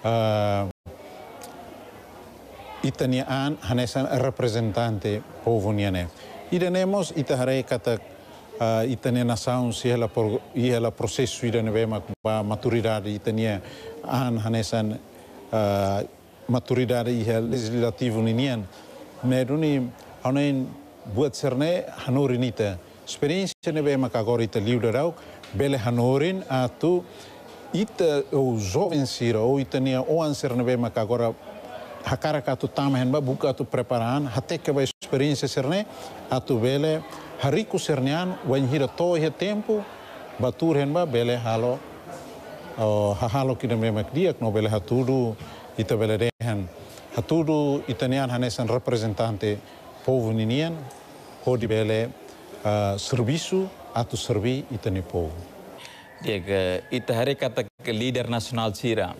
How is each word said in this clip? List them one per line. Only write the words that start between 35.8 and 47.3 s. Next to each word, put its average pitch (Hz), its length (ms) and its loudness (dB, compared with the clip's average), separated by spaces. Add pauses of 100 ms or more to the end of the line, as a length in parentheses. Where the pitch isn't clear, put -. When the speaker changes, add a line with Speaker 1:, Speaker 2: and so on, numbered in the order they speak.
Speaker 1:
atu 127 280 0
bele 143 440 2 (380)
hariku 190 380 2
sernian, 156 680 0
wen 135 220 2
hira 147 200 2
to 175 260 2
he 156 160 2
tempo, 208 540 -2 (540)
batur 143 380 2
hen 143 160 2
ba 175 140 2
bele 120 300 2
halo, 117 420 0 (1000)
o 104 360 4
hahalo 127 440 2
ki 120 100 -4
ne 117 80 2
be 110 140 2
mak 107 220 -2
diak, 160 280 2
no 113 100 2
bele 107 180 2
hatudu, 120 680 2 (420)
ita 113 180 0
bele 107 220 2
dehan. 101 500 0 (460)
Hatudu 147 720 2